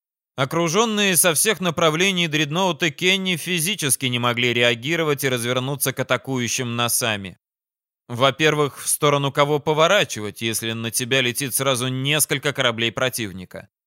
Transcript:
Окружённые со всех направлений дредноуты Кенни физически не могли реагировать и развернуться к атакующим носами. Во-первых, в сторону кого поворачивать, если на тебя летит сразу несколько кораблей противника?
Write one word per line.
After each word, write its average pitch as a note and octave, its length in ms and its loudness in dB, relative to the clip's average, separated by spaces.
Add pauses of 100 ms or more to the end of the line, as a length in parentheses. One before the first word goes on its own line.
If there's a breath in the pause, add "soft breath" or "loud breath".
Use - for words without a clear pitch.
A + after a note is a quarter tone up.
(360)
Окружённые F3+ 800 2
со F3 160 4
всех G3 280 0
направлений E3+ 680 2
дредноуты D#3 600 0
Кенни F#3 460 0
физически D#3+ 680 -2
не B2 120 -2
могли A#2+ 340 0
реагировать C3+ 720 0
и C3+ 60 0
развернуться B2+ 640 -2
к - 60 -4
атакующим B2 760 -2
носами. A2 600 -2 (680)
Во-первых, C3+ 760 2
в - 60 -8
сторону C#3+ 420 2
кого D3 300 2
поворачивать, D#3 800 2
если A2+ 300 -2
на A2+ 180 -6
тебя B2+ 300 0
летит B2 340 -2
сразу C3 340 0
несколько C#3+ 640 -2
кораблей A#2 380 0
противника? F#2+ 800 -6 (180)